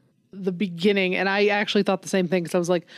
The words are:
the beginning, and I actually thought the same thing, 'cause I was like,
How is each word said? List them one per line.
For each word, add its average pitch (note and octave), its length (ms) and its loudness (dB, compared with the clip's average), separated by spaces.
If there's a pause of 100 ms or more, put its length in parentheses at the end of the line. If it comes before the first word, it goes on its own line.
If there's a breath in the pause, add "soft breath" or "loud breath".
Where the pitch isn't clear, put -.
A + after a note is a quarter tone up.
(320)
the F#3+ 180 -4
beginning, F#3 640 0
and F#3 120 -2
I G3+ 200 2
actually G3+ 360 0
thought F#3+ 200 0
the - 60 -12
same F#3 180 0
thing, F3+ 180 0
'cause D#3+ 100 -4
I - 40 2
was E3+ 100 -2
like, F3 180 0 (100)